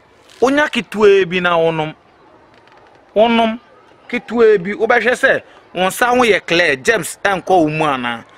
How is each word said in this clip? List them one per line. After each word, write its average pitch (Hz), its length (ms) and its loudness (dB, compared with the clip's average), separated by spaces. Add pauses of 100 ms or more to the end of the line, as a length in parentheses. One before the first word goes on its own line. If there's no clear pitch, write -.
(420)
Onya 285 280 2
ketewa 202 600 0
bi 185 100 -4
na 175 180 0
wonom. 160 360 -2 (1200)
Wonom 226 440 2 (500)
ketewa 220 480 2
bi, 185 160 -8
wobɛhwɛ 226 400 0
sɛ 226 280 0 (320)
wo 185 140 -2
nsa 240 220 -2
ho 247 140 2
yɛ 190 220 2
clear, 170 300 0
germs 156 480 -2
ɛnkɔ 196 260 -4
wo 175 200 4
mu 156 160 -2
anaa. 120 380 -4 (140)